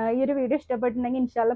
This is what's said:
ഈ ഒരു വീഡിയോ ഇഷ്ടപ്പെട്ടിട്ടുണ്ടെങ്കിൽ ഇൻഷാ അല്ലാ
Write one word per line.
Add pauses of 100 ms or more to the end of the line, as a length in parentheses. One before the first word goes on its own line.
(120)
ഈ
ഒരു
വീഡിയോ
ഇഷ്ടപ്പെട്ടിട്ടുണ്ടെങ്കിൽ
ഇൻഷാ
അല്ലാ